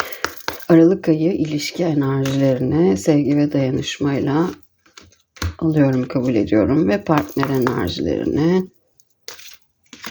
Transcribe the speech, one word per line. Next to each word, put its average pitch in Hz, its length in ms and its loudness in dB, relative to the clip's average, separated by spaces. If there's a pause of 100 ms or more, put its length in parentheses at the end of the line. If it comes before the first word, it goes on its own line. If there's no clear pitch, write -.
(680)
Aralık 170 400 6
ayı 156 240 2
ilişki 156 500 -4
enerjilerine 135 1120 0
sevgi 147 400 2
ve 147 160 2
dayanışmayla 139 960 -2 (1080)
alıyorum, 139 480 2
kabul 127 280 -2
ediyorum 110 540 2
ve 202 140 -2
partner 147 460 -2
enerjilerine 123 1120 0 (1500)